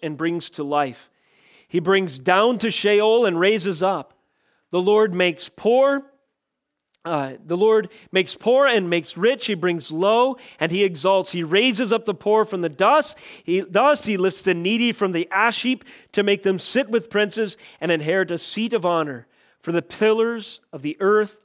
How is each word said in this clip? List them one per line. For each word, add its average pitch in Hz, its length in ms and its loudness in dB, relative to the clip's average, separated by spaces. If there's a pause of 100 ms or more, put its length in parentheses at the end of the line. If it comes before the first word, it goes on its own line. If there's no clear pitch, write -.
and 151 120 -6
brings 165 360 -4
to 151 120 -8
life. 143 460 -4 (580)
He 175 120 -4
brings 180 400 0
down 196 400 2
to 226 100 -2
Sheol 214 560 2
and 175 140 0
raises 185 420 0
up. 180 320 -2 (560)
The 180 120 0
Lord 208 340 4
makes 180 340 0
poor, 269 540 2 (1000)
uh, 143 280 -4 (120)
the 165 120 -4
Lord 214 320 2 (240)
makes 190 200 0
poor 262 320 2
and 214 240 2
makes 170 280 -2
rich. 226 280 0
He 214 100 -2
brings 170 360 -2
low 226 460 2 (200)
and 160 140 -2
he 196 140 2
exalts. 185 480 0
He 175 100 -4
raises 208 480 0
up 226 140 -2
the 208 80 -2
poor 214 320 0
from 196 160 -6
the 165 80 -2
dust. 233 480 2 (260)
He, 180 160 0
thus 254 460 0
he 214 100 -2
lifts 185 260 -2
the 185 120 0
needy 220 400 0
from 190 180 -2
the 170 180 -4
ash 214 340 0
heap 254 200 -2 (300)
to 208 100 2
make 202 200 0
them 190 160 0
sit 233 300 -2
with 226 200 -2
princes 208 480 -4 (240)
and 165 100 -2
inherit 165 400 0
a 170 80 -4
seat 226 320 -6
of 208 140 -2
honor. 156 420 -2 (320)
For - 140 -6
the 170 80 0
pillars 220 800 -2 (100)
of 143 100 -14
the 151 200 -6
earth 208 440 0